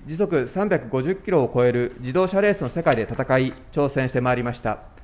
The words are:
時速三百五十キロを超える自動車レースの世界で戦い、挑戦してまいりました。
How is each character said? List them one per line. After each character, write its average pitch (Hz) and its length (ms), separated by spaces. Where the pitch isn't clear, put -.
時 151 100
速 165 320
三 202 220
百 120 180
五 131 140
十 180 140
キ - 140
ロ 160 120
を 120 100
超 123 140
え 123 60
る 120 260
自 127 160
動 185 120
車 190 140
レ 208 100
ー 196 60
ス - 60
の 127 60
世 165 140
界 143 140
で 110 60
戦 131 360
い、 131 140
挑 143 200
戦 131 160
し - 40
て 127 100
ま 127 100
い 123 40
り 123 80
ま 120 100
し - 60
た。 110 180